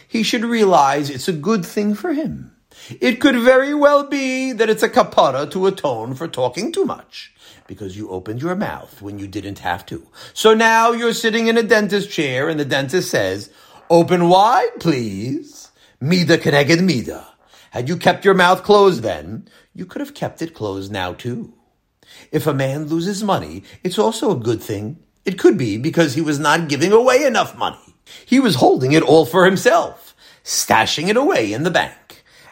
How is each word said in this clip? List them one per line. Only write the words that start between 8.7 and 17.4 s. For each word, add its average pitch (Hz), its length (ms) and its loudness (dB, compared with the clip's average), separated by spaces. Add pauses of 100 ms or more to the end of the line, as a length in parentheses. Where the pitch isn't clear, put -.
when 101 200 -14
you 101 80 -12
didn't 98 320 -12
have 90 260 -8
to. - 220 -16 (260)
So 220 180 4
now 226 380 4
you're 233 220 -2
sitting 226 340 -2
in 226 100 2
a 233 60 2
dentist 208 480 0
chair, 139 380 -2
and 160 100 -4
the 147 60 -2
dentist 143 460 -2
says, 101 400 -4 (400)
"Open 170 400 4
wide, 226 500 2
please." 123 880 -6 (320)
Mida 160 380 2
keneged 156 440 2
mida. 123 460 -4 (420)